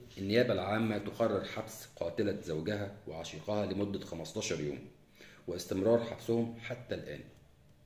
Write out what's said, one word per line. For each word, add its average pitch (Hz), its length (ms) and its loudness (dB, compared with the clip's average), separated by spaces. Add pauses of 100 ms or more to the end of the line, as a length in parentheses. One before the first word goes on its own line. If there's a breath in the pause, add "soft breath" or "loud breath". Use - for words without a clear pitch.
(180)
النيابة 110 360 4
العامة 104 440 2
تقرر 104 480 2
حبس - 400 -8 (100)
قاتلة 92 460 4
زوجها 95 540 -2 (120)
وعشيقها 82 580 -2
لمدة 98 340 0
خمستاشر 82 600 -4
يوم، 71 180 -2 (680 loud breath)
واستمرار 95 560 4
حبسهم 117 560 0
حتى - 360 -6
الآن 73 240 -6 (680)